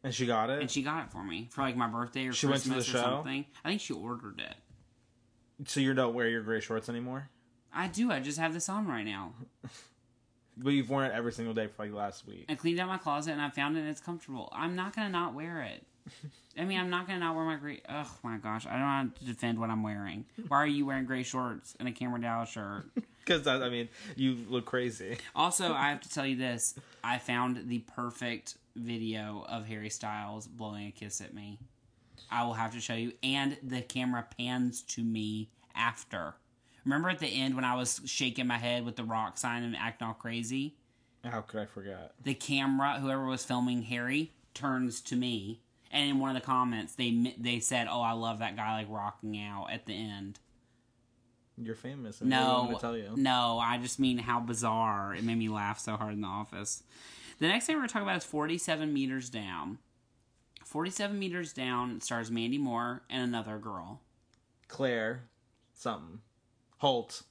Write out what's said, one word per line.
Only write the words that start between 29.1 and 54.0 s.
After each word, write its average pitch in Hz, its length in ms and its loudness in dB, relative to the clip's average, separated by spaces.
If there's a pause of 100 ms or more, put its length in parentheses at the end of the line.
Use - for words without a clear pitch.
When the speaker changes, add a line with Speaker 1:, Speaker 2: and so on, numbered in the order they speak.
Speaker 2:
of 110 200 -6
Harry 107 220 -6
Styles 107 580 -6
blowing 107 400 -8
a 101 40 -8
kiss 104 300 -8
at - 120 -12
me. 104 260 -12 (680)
I 120 140 0
will 120 120 0
have 113 180 0
to 120 80 -6
show 120 140 -4
you. 117 180 -2 (100)
And 139 400 2
the 127 180 -2
camera 123 460 -2 (100)
pans 123 460 2
to - 180 -6
me 110 480 0 (240)
after. 104 640 -2 (480)
Remember 151 260 4
at 180 100 0
the 156 80 0
end 131 260 2
when 131 100 0
I 123 120 4
was 127 300 0
shaking 127 420 0
my 120 100 2
head 120 260 2
with 117 120 -4
the 123 80 -4
rock 110 340 0
sign 120 240 0
and 120 140 -2
acting 113 320 -4
all 113 80 -4
crazy? 120 580 -2 (500)
Speaker 1:
How 120 180 -2
could 110 200 -6
I 104 60 -2
forget? 95 460 -10 (100)
Speaker 2:
The 135 100 0
camera, 139 680 2
whoever 135 280 0
was 127 180 -2
filming 123 380 2
Harry, 123 480 0 (240)
turns 127 460 0
to - 140 -4
me. 113 460 0 (300)
And 143 180 4
in 139 100 4
one 135 160 2
of 127 60 0
the - 40 -14
comments, 123 500 2
they 120 160 2
mi-, 120 260 4
they 120 220 2
said, 120 300 2
"Oh, 120 120 2
I 113 120 4
love 113 260 0
that 107 160 -2
guy, 110 180 0
like, 110 160 -2
rocking 104 500 -4
out 101 320 -6
at 113 140 -6
the 113 80 -6
end." 101 460 -6 (1160)
Speaker 1:
You're 113 180 -6
famous. 123 460 -8
I - 20 -4
don't 127 60 4
know 131 100 6 (240)
Speaker 2:
No, - 60 -
Speaker 1:
what 117 60 0
to - 60 -4
tell 117 160 0
you. 104 200 -6
Speaker 2:
no, 123 420 4
I 117 180 2
just 123 220 -4
mean 127 180 6